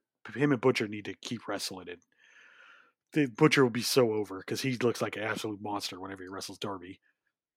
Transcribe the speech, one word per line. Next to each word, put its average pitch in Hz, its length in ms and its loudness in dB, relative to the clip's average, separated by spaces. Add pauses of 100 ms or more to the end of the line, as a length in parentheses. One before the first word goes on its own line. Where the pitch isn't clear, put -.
(340)
him 143 180 2
and 117 80 2
Butcher 120 280 2
need 104 160 -8
to 98 100 -8
keep - 320 -10
wrestling 92 400 -8
it. 90 140 -14 (1120)
The 151 140 4
Butcher 143 360 6
will 123 80 8
be 117 120 -2
so 117 300 4
over 95 300 -4
'cause - 200 -4
he 131 140 0
looks 113 240 2
like 107 160 -2
an 101 60 -6
absolute 107 380 -4
monster 101 400 -6
whenever 95 220 -10
he 90 60 -12
wrestles 95 300 -10
Darby. 95 420 -8 (560)